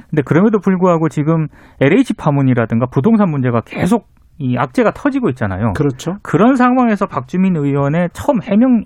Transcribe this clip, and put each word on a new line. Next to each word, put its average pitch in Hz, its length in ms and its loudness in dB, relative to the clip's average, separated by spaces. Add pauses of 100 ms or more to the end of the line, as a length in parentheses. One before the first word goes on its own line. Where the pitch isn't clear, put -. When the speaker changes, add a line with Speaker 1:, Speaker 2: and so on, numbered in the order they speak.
Speaker 1:
근데 156 160 0
그럼에도 202 340 2
불구하고 175 500 0
지금 156 380 -2 (340)
엘에이치 185 320 2
파문이라든가 127 800 0
부동산 208 380 2
문제가 127 360 0
계속 - 420 -2 (320)
이 127 180 -2
악재가 190 340 0
터지고 269 400 -4
있잖아요. 104 440 -4
Speaker 2:
그렇죠. 143 380 -4 (100)
Speaker 1:
그런 220 320 2
상황에서 240 520 0
박주민 180 500 -2
의원의 143 560 0
처음 262 280 -2
해명, 233 440 2